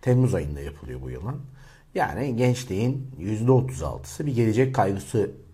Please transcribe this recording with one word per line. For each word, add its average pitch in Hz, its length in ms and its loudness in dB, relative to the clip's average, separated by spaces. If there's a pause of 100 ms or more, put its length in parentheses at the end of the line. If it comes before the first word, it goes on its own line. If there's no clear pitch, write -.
Temmuz 123 320 4
ayında 73 260 -4
yapılıyor 69 420 -12
bu 65 80 -10
yılın. 85 300 -8 (540)
Yani 131 420 -2
gençliğin 123 840 0
yüzde 107 340 2
otuz 127 300 2
altısı 69 440 -6
bir 139 80 -2
gelecek 120 400 4
kaygısı 101 560 0 (240)